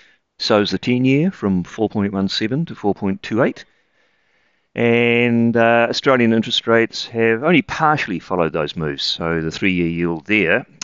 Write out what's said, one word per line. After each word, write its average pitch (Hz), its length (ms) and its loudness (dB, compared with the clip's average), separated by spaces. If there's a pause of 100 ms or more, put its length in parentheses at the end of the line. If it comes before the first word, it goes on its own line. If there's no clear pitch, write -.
(400)
So 107 220 2
is 98 100 -2
the 95 60 -2
ten-year 131 540 2
from 92 340 -2
four 107 240 -4
point 101 240 -2
one 98 160 -2
seven 123 380 -4
to - 80 -16
four 98 200 -2
point 98 260 -4
two 113 220 -2
eight. 233 220 -4 (1120)
And, 117 840 2
uh, 117 320 4
Australian 120 440 2
interest 113 340 0
rates 113 400 0
have 113 360 0
only 160 200 2
partially 151 560 -2
followed 85 340 -2
those 78 220 -4
moves. 76 260 -6
So 82 400 -4
the 80 80 -4
three-year 87 380 0
yield 85 400 -4
there 104 400 0 (160)